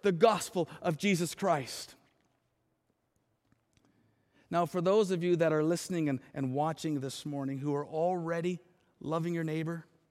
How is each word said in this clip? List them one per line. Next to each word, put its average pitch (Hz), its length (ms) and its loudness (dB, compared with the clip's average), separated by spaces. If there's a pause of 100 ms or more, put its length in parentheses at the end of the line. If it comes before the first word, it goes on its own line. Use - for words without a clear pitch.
the 202 100 4
gospel 180 560 4 (140)
of 165 160 0
Jesus 180 360 2
Christ. 156 600 -2 (2500)
Now, 170 160 2
for 180 160 -2
those 190 280 4
of 175 140 0
you 175 120 4
that 160 180 4
are 156 100 2
listening 165 460 0
and, 127 100 -2 (140)
and 135 180 -2
watching 151 480 -2
this 135 240 -8
morning 139 340 -6
who 143 160 -2
are 143 120 -2
already 170 720 -2 (400)
loving 165 340 -2
your 165 100 -2
neighbor 160 420 -4 (240)